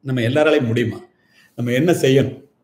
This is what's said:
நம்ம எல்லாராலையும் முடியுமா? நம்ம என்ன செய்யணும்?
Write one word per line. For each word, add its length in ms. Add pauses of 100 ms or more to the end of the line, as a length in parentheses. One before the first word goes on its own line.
நம்ம 200
எல்லாராலையும் 440
முடியுமா? 360 (540)
நம்ம 160
என்ன 200
செய்யணும்? 580 (140)